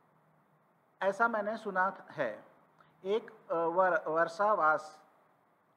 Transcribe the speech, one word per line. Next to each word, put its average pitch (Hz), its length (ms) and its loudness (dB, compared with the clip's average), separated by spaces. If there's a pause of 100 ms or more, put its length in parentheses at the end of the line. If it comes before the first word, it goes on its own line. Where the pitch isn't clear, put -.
(1040)
ऐसा 196 220 2
मैंने 214 300 -4
सुना 190 540 -2
है, 117 340 -4 (600)
एक, 208 460 -4
अ, - 20 -2
वर-, 170 540 2
वर्षावास 165 960 0 (720)